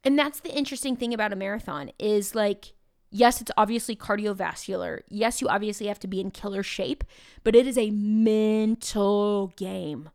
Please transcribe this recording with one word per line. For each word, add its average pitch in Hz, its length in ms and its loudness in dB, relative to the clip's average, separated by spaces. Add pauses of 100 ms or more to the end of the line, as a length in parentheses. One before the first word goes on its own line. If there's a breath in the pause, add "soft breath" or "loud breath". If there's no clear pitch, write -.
And 277 140 4
that's 294 220 0
the 294 140 -12
interesting 269 420 -4
thing 240 180 -4
about 214 180 -2
a 196 40 -6
marathon 190 600 -8
is, 208 360 0
like, 208 400 -2 (360)
yes, 240 300 4
it's 226 160 -12
obviously 220 400 0
cardiovascular. 190 1120 -4
Yes, 214 320 -2
you 254 80 -2
obviously 208 380 -2
have 202 140 -6
to 196 80 -10
be 190 120 -4
in 190 100 -6
killer 196 320 -6
shape, - 420 -4 (380 loud breath)
but 226 120 2
it 247 120 10
is 254 120 0
a 214 120 2
mental 214 1700 2
game. 170 580 -8